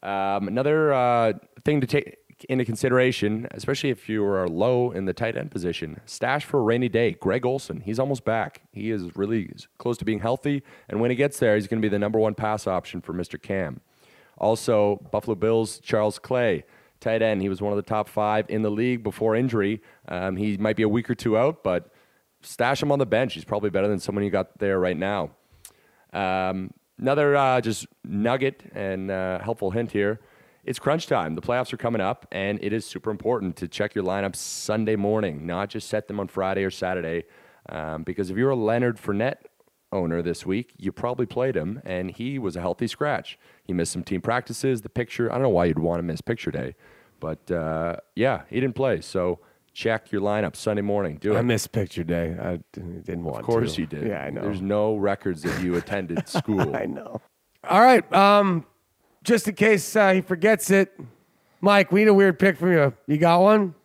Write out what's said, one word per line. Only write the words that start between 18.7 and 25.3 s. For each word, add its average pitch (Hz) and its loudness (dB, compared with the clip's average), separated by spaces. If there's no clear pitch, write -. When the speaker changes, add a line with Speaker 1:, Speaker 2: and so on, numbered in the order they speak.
Speaker 1:
league 117 0
before 110 0
injury. 113 0
Um, 92 -4
he 104 -2
might 107 0
be 110 0
a 107 4
week 110 0
or 123 0
two 110 0
out, 139 2
but 90 -2
stash 131 -2
him 147 0
on 143 2
the 135 2
bench. 113 0
He's 80 -12
probably 104 -2
better 95 0
than 101 0
someone 101 -2
you 101 -2
got 95 -4
there 98 0
right 90 0
now. 95 -4